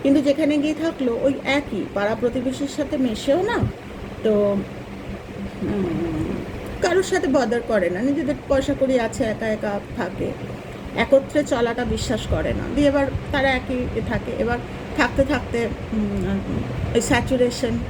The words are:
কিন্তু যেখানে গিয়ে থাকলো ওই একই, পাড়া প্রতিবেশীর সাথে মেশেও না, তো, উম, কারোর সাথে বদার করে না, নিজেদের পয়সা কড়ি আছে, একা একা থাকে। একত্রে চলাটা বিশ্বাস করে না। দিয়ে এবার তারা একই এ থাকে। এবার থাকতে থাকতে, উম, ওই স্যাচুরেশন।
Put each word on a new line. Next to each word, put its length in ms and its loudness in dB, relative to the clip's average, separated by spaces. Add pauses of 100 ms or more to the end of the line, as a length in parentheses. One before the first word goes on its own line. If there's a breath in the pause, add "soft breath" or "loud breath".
কিন্তু 180 6
যেখানে 360 4
গিয়ে 240 2
থাকলো 400 0
ওই 120 4 (120)
একই, 480 0
পাড়া 260 0
প্রতিবেশীর 480 0
সাথে 300 -4
মেশেও 440 2
না, 160 2 (640)
তো, 340 4 (1040)
উম, 760 -2 (460)
কারোর 220 4
সাথে 240 0
বদার 400 2
করে 220 2
না, 120 -2
নিজেদের 340 0 (120)
পয়সা 320 2
কড়ি 200 4
আছে, 240 0
একা 240 -2
একা 320 -2 (180)
থাকে। 340 -4 (640)
একত্রে 460 4
চলাটা 420 0
বিশ্বাস 440 0
করে 240 0
না। 100 -2 (120)
দিয়ে 120 6
এবার 200 4 (240)
তারা 200 2
একই 340 -2 (100)
এ 120 -2
থাকে। 320 -2
এবার 180 2 (400)
থাকতে 260 4
থাকতে, 440 0 (260)
উম, 460 0 (560)
ওই 60 4
স্যাচুরেশন। 760 2 (120)